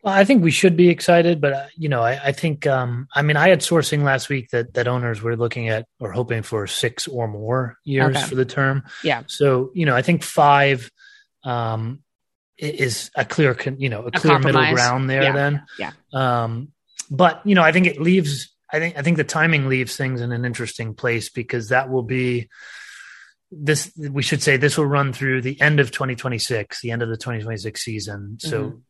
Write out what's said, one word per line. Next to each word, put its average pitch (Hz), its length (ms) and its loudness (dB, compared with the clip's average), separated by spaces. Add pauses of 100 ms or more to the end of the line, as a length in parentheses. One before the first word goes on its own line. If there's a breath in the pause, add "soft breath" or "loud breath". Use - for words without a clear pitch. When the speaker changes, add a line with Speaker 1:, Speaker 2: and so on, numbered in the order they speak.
Speaker 1:
Well, 202 100 0
I 196 140 6
think 220 180 6
we 160 60 6
should 170 260 4
be 175 140 8
excited, 170 500 4
but, 143 140 0
uh, 139 120 -8 (100)
you 156 120 -6
know, 127 140 0
I, 127 240 -2
I 143 60 0
think, 151 340 -4
um, 127 480 -2
I 143 80 2
mean, 147 160 2
I 165 100 6
had 180 120 6
sourcing 151 420 0
last 135 260 0
week 131 220 -6
that, 117 240 -4
that 120 120 0
owners 120 360 -2
were 117 120 -2
looking 117 360 -4
at 110 160 -4 (120)
or 104 140 -8
hoping 117 300 -4
for 104 240 -6
six - 420 -6
or 123 180 -6
more 110 580 -6
years 139 300 2
Speaker 2:
Okay. 139 120 0
Speaker 1:
for - 80 -8
the 127 100 0
term. 135 380 -2 (200 loud breath)
Speaker 2:
Yeah. 127 260 -2
Speaker 1:
So, 131 440 2
you 170 140 0
know, 127 100 4
I 127 60 2
think 170 200 2
five, 139 680 4 (520 soft breath)
um, 117 580 -4 (600)
i-, 151 60 -6
is - 480 -4
a 131 100 -2
clear, 139 300 2
con-, 135 260 -8
you 135 80 -2
know, 110 140 -6
a 123 60 -8
Speaker 2:
A - 20 -8
Speaker 1:
clear 156 280 4
middle 139 220 4
Speaker 2:
compromise. 151 140 4
Speaker 1:
ground 123 340 2
there 135 140 2
Speaker 2:
Yeah. 135 100 2
Speaker 1:
then. 143 300 0 (160 loud breath)
Speaker 2:
Yeah. 85 140 -8 (200)
Speaker 1:
Um, 120 600 -2 (380)
but, 160 360 4
you 202 80 4
know, 180 80 6
I 160 100 6
think 180 140 4
it 151 120 -2
leaves, 156 560 0 (160)
I 151 100 -2
think, 165 180 -6
I 143 40 -6
think 165 140 2
the 147 80 0
timing 156 460 2
leaves 127 260 -2
things 131 240 -4
in 120 120 -4
an 120 120 -4
interesting 113 480 -8
place 117 380 -4
because 117 400 -6
that 131 180 2
will 131 140 -2
be 123 480 -4 (1000 loud breath)
this, 151 460 -4
we 143 260 -6
should 135 200 -2
say 139 160 2
this 143 180 2
will 156 80 2
run 139 300 0
through 131 260 -2
the 131 220 -8
end 147 180 4
of 131 100 2
twenty 131 240 -4
twenty-six, 117 680 -6
the 120 80 -6
end 117 100 -4
of 117 80 -4
the 113 80 -4
twenty 113 260 -8
twenty-six 107 400 -8
season. 104 560 -10
So 120 260 -4
Speaker 2:
Mm-hmm. - 140 -10 (120)